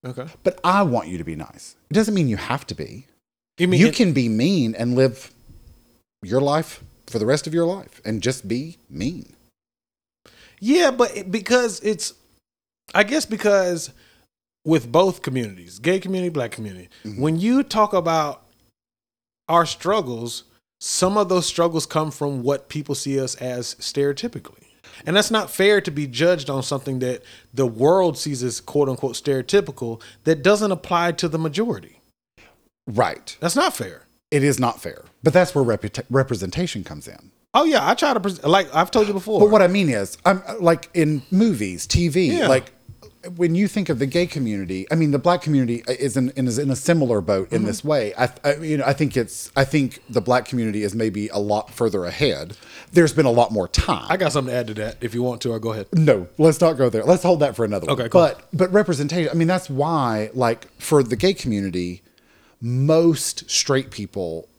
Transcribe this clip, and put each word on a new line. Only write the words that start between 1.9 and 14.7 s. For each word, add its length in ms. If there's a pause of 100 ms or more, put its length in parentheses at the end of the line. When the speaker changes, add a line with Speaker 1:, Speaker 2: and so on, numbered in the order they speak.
Speaker 2:
doesn't 180
mean 160
you 80
have 300
to 80
be. 320 (520)
Speaker 1:
You 100
mean 120
Speaker 2:
You 80
Speaker 1:
in 60
Speaker 2:
can 180
be 160
mean 460
and 220
live 340 (960)
your 160
life 420 (240)
for 140
the 60
rest 200
of 80
your 120
life 380
and 160
just 280
be 300 (120)
mean. 460 (1200)
Speaker 1:
Yeah, 300
but 260
it, 140
because 500
it's, 340 (800)
I 100
guess 220
because 640 (760)
with 280